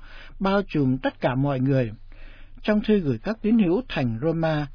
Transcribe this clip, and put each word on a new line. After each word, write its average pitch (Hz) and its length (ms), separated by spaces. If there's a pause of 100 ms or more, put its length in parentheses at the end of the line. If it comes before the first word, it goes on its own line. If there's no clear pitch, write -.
(400)
bao 196 280
trùm 131 300
tất - 240
cả 131 140
mọi 135 240
người. 131 320 (720)
Trong 214 200
thư 208 180
gửi 135 240
các 214 180
tín 220 180
hữu 190 300
thành 120 320
Roma, 160 540